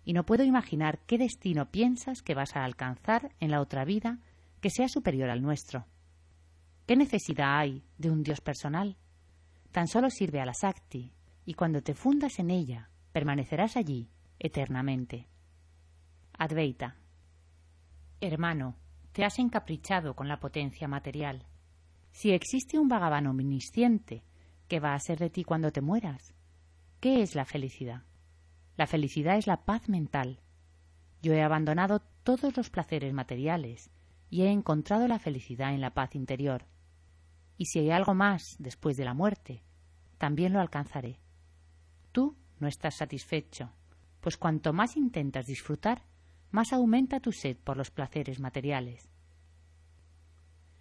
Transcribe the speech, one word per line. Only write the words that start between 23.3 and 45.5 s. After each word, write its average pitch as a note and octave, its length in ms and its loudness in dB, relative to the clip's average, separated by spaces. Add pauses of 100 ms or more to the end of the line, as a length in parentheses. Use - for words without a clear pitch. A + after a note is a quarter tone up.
¿qué D#3+ 140 -2
va D3 140 0
a C#3+ 40 0
ser D#3 200 -4
de E3+ 120 0
ti F3+ 140 -4
cuando D#3+ 260 0
te D3+ 100 -2
mueras? D#3 540 -2 (640)
¿Qué B3+ 240 4
es F#3 140 -2
la C3+ 80 0
felicidad? B2+ 580 -8 (760)
La D3+ 120 2
felicidad D#3 480 2
es G#3+ 100 0
la F#3 180 0
paz A3 240 -2
mental. C#3+ 520 -2 (840)
Yo D#3+ 100 4
he D#3 100 6
abandonado D#3+ 580 2 (240)
todos C4 320 2
los A#3+ 140 -2
placeres C#3 420 -2
materiales C3+ 800 -4 (380)
y F3 140 0
he G3 80 6
encontrado G3+ 560 2
la A#3 140 0
felicidad C3+ 540 -4
en C#3 60 -2
la C3 140 -4
paz C3+ 220 -4
interior. C3 500 -2 (880)
Y E3+ 100 -4
si - 140 0
hay D3+ 100 4
algo F#3+ 240 4
más G3 440 2
después C#3 380 -4
de C3+ 80 -4
la B2 80 -2
muerte, C#3+ 520 -2 (520)
también D#3 380 2
lo G3+ 60 4
alcanzaré. C#3+ 600 -4 (920)
Tú C#4 260 0 (220)
no D3 100 -2
estás C#3+ 280 -4
satisfecho, C#3+ 760 -6 (480)
pues - 180 -4
cuanto D#3 340 0
más G#3 240 0
intentas C#3+ 480 -2
disfrutar, D3 600 -4 (460)